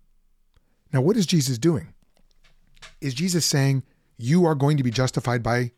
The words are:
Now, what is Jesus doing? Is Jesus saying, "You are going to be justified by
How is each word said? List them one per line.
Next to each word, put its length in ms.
Now, 80
what 160
is 100
Jesus 320
doing? 360
Is 140
Jesus 320
saying, 380
"You 260
are 100
going 220
to 80
be 80
justified 500
by 360